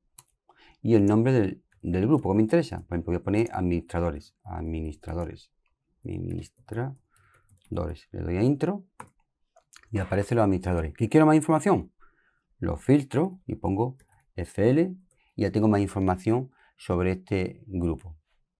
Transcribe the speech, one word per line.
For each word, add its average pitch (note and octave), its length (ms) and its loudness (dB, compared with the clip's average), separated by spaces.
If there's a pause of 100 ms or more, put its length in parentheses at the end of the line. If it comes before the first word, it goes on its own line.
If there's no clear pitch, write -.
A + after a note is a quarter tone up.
(800)
y A2 140 2
el G2+ 100 6
nombre A2+ 300 4
del, F#2+ 280 0 (200)
del F#2 240 0
grupo C#3 240 2
que G2+ 60 2
me G#2+ 60 4
interesa. A2 440 0
Por F2 100 -6
ejemplo, F2 160 -4
voy F2+ 80 -2
a - 20 -20
poner G2+ 300 0
administradores. E2+ 920 -4
Administradores. E2 1080 -8 (500)
Administradores. F2 2000 -10
Le F#2 120 -10
doy F2 160 -2
a G2+ 40 2
intro D3+ 440 0 (1040)
y G#2+ 80 -4
aparecen G2 380 0
los A2+ 80 6
administradores. F2+ 500 0
¿Qué A2+ 160 -2
quiero D#3 160 6
más D#3 100 6
información? D#3 560 2 (680)
Lo E2+ 200 -4
filtro C#3+ 680 0
y - 120 -8
pongo A2+ 420 -4 (360)
F F#2+ 320 -2
L E3+ 300 2 (400)
y G#2 60 -2
ya G2 100 0
tengo G#2+ 160 2
más G2+ 140 4
información G2 680 -2 (260)
sobre F2+ 340 0
este F#2 540 -6
grupo. F2 500 -4 (440)